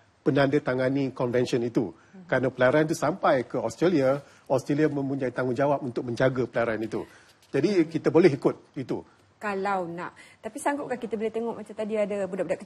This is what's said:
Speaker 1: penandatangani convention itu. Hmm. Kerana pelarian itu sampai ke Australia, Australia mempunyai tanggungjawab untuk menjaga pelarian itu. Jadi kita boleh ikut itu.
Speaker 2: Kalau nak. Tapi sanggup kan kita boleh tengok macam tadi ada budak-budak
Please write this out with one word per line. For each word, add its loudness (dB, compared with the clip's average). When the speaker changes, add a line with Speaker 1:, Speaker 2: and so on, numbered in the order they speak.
Speaker 1:
penandatangani 2
convention 0
itu. -2
Hmm. -20
Kerana 0
pelarian 4
itu -2
sampai 0
ke -8
Australia, 2
Australia 2
mempunyai -4
tanggungjawab 0
untuk -6
menjaga 0
pelarian -2
itu. -6
Jadi 2
kita -2
boleh 8
ikut 0
itu. -6
Speaker 2:
Kalau -4
nak. -12
Tapi -10
sanggup -4
kan -4
kita -6
boleh -4
tengok -6
macam -16
tadi -6
ada -2
budak-budak -4